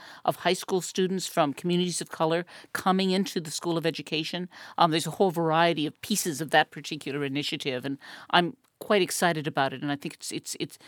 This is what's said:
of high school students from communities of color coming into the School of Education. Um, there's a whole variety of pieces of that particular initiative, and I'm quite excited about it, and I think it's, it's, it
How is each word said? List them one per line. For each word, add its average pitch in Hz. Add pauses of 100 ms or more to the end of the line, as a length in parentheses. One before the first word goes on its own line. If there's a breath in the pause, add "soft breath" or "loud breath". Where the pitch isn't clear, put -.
(240 loud breath)
of 165
high 175
school 185
students 185
from 151
communities 175
of -
color 165 (280 loud breath)
coming 190
into 190
the 151
School 170
of 160
Education. 160 (300 loud breath)
Um, 165
there's 165
a 151
whole 190
variety 160
of -
pieces 170
of 156
that 160
particular 147
initiative, 139
and 139 (320 loud breath)
I'm 175 (220)
quite 208
excited 160
about 135
it, 127
and 147
I 143
think 143
it's, -
it's, -
it -